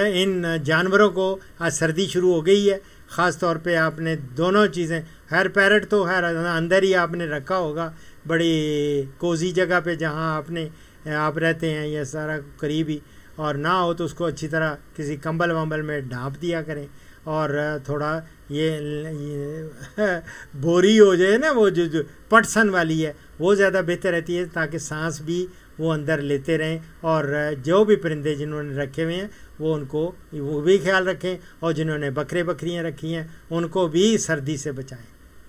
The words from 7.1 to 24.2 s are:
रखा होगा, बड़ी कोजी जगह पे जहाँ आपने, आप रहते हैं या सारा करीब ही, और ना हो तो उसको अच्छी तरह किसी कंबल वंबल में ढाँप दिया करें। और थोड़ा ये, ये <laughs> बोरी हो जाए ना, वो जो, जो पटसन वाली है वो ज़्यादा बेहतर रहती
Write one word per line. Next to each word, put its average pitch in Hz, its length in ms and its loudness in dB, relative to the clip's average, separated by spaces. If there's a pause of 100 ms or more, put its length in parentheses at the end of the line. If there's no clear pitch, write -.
रखा 147 280 -4
होगा, 160 380 -4 (340)
बड़ी 151 760 0 (160)
कोजी 170 320 -2
जगह 180 280 2
पे 165 160 -4
जहाँ 156 420 -4
आपने, 156 340 -8 (360)
आप 151 300 -2
रहते 165 340 0
हैं 151 160 -4
या 151 160 -4
सारा 151 340 -6
करीब 151 520 -4
ही, 147 120 -4 (380)
और 151 180 -2
ना 156 140 -2
हो 175 220 2
तो 170 120 -4
उसको 165 180 -6
अच्छी 160 240 -4
तरह 156 300 -2 (200)
किसी 151 200 -6
कंबल 160 340 -2
वंबल 156 300 -2
में 147 280 -6
ढाँप 127 240 -8
दिया 165 280 -4
करें। 147 280 -10 (380)
और 151 520 -2 (100)
थोड़ा 151 340 -4 (280)
ये, 156 180 0 (440)
ये 147 560 -8 (300)
<laughs> 180 560 -4
बोरी 180 420 6
हो 196 180 10
जाए 190 220 6
ना, 302 140 2
वो 220 180 4
जो, 170 180 0
जो 156 160 -2 (280)
पटसन 220 380 4
वाली 160 320 0
है 151 140 -4 (240)
वो 185 160 4
ज़्यादा 190 260 4
बेहतर 175 300 -2
रहती 170 240 -2